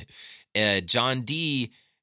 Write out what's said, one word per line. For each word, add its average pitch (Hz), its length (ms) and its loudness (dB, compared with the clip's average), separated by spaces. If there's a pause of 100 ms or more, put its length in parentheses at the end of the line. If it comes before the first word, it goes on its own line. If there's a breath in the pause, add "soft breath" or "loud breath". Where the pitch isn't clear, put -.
(560 loud breath)
Uh, 101 260 4
John 123 400 0
Dee, 143 500 -4 (320 soft breath)